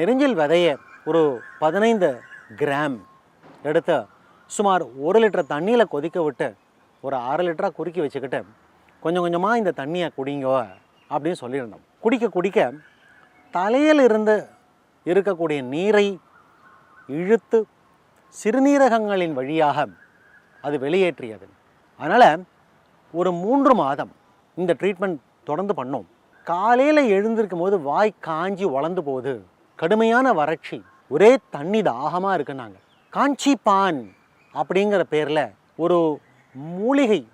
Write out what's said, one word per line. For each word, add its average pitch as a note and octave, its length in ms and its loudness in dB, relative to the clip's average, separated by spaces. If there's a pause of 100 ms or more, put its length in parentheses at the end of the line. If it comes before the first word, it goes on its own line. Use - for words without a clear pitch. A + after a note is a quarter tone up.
நெரிஞ்சில் B3 420 2
விதையை D#3+ 320 2 (360)
ஒரு E3 120 4 (400)
பதினைந்து F#3+ 480 2 (520)
கிராம் C#3+ 360 -2 (720)
எடுத்து D#3+ 280 0 (580)
சுமார் F#3+ 260 0 (240)
ஒரு G3 160 4
லிட்டர் F3+ 320 0
தண்ணியில G#3+ 280 2 (120)
கொதிக்க D#3+ 320 -4
விட்டு C#3+ 220 -4 (580)
ஒரு C3+ 100 -4 (140)
அரை D#3+ 160 -2
லிட்டரா F3 220 -4 (100)
குறுக்கி E3 240 -6
வச்சுக்கிட்டு C#3 360 -6 (640)
கொஞ்சம் F3 220 -2
கொஞ்சமா F3 260 0 (100)
இந்த F3+ 200 -2
தண்ணியை E3 360 -4
குடிங்கோ C3+ 380 -4 (560)
அப்படின்னு D3+ 320 -4
சொல்லியிருந்தோம். A#2+ 420 -8 (200)
குடிக்க A3+ 220 0 (100)
குடிக்க F#3 220 0 (960)
தலையில் C4+ 520 2
இருந்து G#3+ 280 4 (760)
இருக்கக்கூடிய E3+ 500 0 (140)
நீரை G#3 320 2 (1120)
இழுத்து A3 400 0 (840)
சிறுநீரகங்களின் A3 1000 2
வழியாக D3 480 0 (800)
அது D3 180 -4
வெளியேற்றியது. C#3 640 -2 (540)
அதனால G#3+ 240 4 (880)
ஒரு F3+ 160 0 (140)
மூன்று C4 300 4 (100)
மாதம் C3+ 280 -4 (480)
இந்த F3 200 0
ட்ரீட்மெண்ட் F#3 420 -4 (260)
தொடர்ந்து F#3 300 -4
பண்ணோம். B2+ 280 -8 (400)
காலையில A#3+ 540 2 (160)
எழுந்திருக்கும் G3+ 480 -2
போது G3 140 0 (100)
வாய் G3 400 0
காஞ்சி F3+ 480 -4
வளர்ந்து E3 320 -4
போகுது, C3 260 -4 (480)
கடுமையான A3+ 580 2
வறட்சி, D3 380 -4 (360)
ஒரே G3+ 180 8 (240)
தண்ணி F#3+ 340 -2
தாகமா D#3 480 -2
இருக்குன்னாங்க. B2+ 400 -10 (380)
காஞ்சி C#4 360 0 (140)
பான் F#3+ 360 2 (580)
அப்படிங்கிற F#3+ 520 0
பேர்ல D3+ 280 0 (440)
ஒரு F3 120 4 (800)
மூலிகை A3+ 420 2 (160)